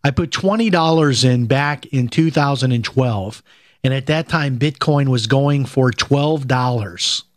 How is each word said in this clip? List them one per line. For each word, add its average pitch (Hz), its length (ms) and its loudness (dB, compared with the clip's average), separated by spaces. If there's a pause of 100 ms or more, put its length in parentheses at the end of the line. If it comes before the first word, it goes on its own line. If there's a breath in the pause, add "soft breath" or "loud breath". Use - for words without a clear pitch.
I 143 80 0
put 165 180 -2
twenty 214 400 0
dollars 160 540 2
in 123 220 2
back 139 400 -2
in 127 200 -2
two 160 240 0
thousand 139 400 0
and 117 140 0
twelve. 113 580 -4 (400 soft breath)
And 131 100 0
at 135 140 -4
that 156 220 -2
time, 143 320 -2
Bitcoin 143 480 0
was 123 180 0
going 139 380 2
for 127 260 0
twelve 143 560 0
dollars. 123 760 -2 (120)